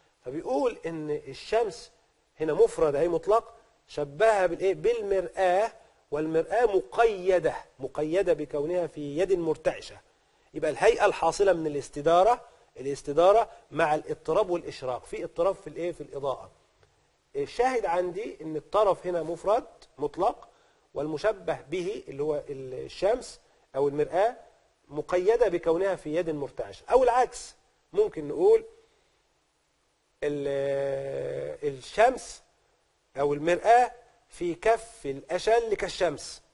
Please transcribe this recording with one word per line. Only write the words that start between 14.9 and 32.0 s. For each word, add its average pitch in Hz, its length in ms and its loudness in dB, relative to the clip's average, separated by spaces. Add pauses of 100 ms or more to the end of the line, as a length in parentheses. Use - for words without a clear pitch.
في 214 200 -10
اضطراب 185 300 -2
في - 120 -14
الإيه؟ 165 260 -8
في 151 80 -14
الإضاءة. 139 500 -8 (840)
الشاهد 233 500 -2
عندي 180 560 -4
إن 156 140 -8
الطرف 196 500 0
هنا 175 160 -2
مفرد 180 420 -2 (340)
مطلق، 160 500 -4 (460)
والمشبه 156 640 -4 (100)
به 185 380 -6
اللي 143 140 -8
هو 147 260 -2
الشمس 135 920 -4 (360)
أو 143 120 2
المرآة 165 480 0 (520)
مقيدة 185 600 2
بكونها 175 480 0
في 151 200 -6
يد 170 140 -2
مرتعشة، 131 600 -8
أو 262 120 6
العكس، - 520 2 (380)
ممكن 165 360 -2
نقول 202 360 4 (1600)
ال-، 139 1500 -4
الشمس 220 680 0 (760)